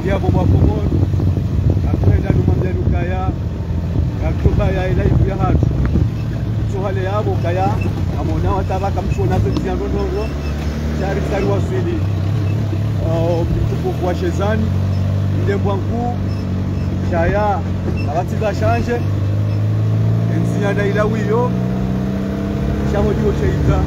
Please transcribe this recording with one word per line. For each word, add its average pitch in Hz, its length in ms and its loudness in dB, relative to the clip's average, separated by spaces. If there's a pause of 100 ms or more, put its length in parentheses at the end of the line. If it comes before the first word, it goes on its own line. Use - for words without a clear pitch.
Diabo 190 280 0
mwa - 120 4
Komoro. - 480 4 (1000)
Akwenda - 380 4
numambia - 440 2
nuka - 240 0 (160)
ya. 190 160 -2 (920)
Kaktuba - 440 2
ya 185 220 0
ilaifu - 420 2
ya 190 60 -2
hatu. 185 320 2 (1040)
So 190 140 -4
hale 180 180 -2
yabo 202 280 -2 (120)
kaya. 180 240 0 (520)
Amona - 320 0
wataba 196 400 -2
kamshona - 480 0
peti - 280 0
ya 180 80 -2
ndondo. 196 500 -2 (760)
Chari 196 220 -2 (100)
sari 196 140 0
waswili. 170 500 0 (1120)
Oh, 170 340 2
mtukufu 160 460 0 (140)
kwa 180 120 0
Shezani. 196 500 0 (800)
Mdembwa 101 320 0
nkuu. - 380 -2 (960)
Shaya. 185 480 2 (520)
Abatiza - 440 -2
shanje. 233 420 0 (1400)
Enzinya 196 380 0
na 202 120 0
ilawiyo. 214 680 0 (1400)
Shamo 202 220 2
diwo 208 260 2
cheita. - 480 2